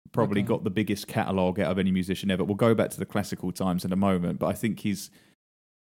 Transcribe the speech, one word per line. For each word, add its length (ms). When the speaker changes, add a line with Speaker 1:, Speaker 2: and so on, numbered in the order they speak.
Speaker 1:
probably 280
Speaker 2:
Okay. 60
Speaker 1:
got 160
the 80
biggest 360
catalogue 520
out 120
of 80
any 120
musician 400
ever. 120
We'll 120
go 180
back 180
to 80
the 60
classical 460
times 340
in 60
a 60
moment, 420
but 80
I 60
think 260
he's, 320